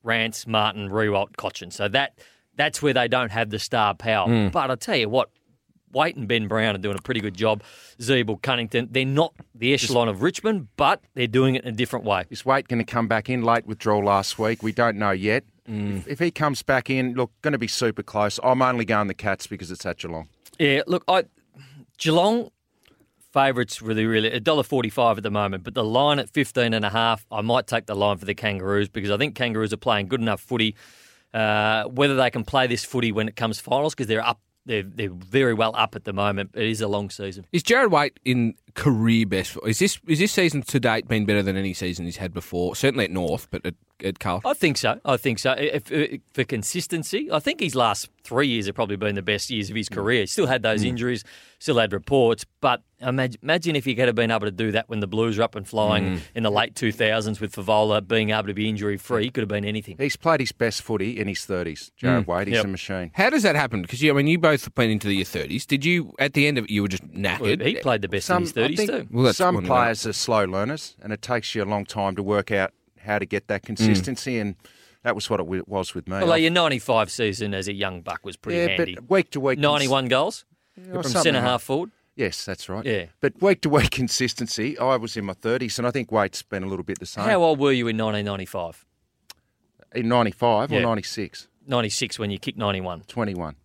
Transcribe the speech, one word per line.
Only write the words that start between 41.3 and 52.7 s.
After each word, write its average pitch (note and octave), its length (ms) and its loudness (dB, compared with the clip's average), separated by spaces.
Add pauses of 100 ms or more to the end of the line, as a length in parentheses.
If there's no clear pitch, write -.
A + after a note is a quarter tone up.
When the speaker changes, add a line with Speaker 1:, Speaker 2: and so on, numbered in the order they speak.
Speaker 2:
than F#2+ 140 0
any G2 160 -4
season F2+ 320 -6
he's F2 120 -8
had F#2 160 -8
before? F2 420 -4
Certainly B2+ 300 2
at E2 60 -6
North, F2 400 -2
but - 140 -8
at, F2 100 -6 (280)
at F#2 160 -4
Carlton? F#2 300 -2
Speaker 1:
I C#4+ 40 0
think D#3 240 2
so. A#2 280 0
I C3+ 120 2
think A2+ 220 -2
so. C3 140 0
If, C#3+ 380 -4
if, D3 300 -2 (120)
for C3 120 -2
consistency, E3+ 840 -4
I D#3 80 2
think D4+ 200 -2
his E3 160 -2
last A#2 340 0 (140)
three C3+ 240 0
years A2+ 200 0
have G2+ 80 -6
probably G#2 220 -2
been G#2 180 -2
the G2 60 -4
best G2+ 280 -2
years G#2+ 200 -4
of A2 60 -8
his G#2+ 140 -4
Speaker 2:
Mm. - 60 -12
Speaker 1:
career. A2+ 260 2
He F#2+ 60 -2
still F#3 200 0
had B2+ 160 2
those A2 200 2
Speaker 2:
Mm. A2+ 40 2
Speaker 1:
injuries, A#2+ 360 -2 (360)
still C#3 180 0
had A2 160 2
reports, A#2 520 2 (140)
but B2 220 2 (200)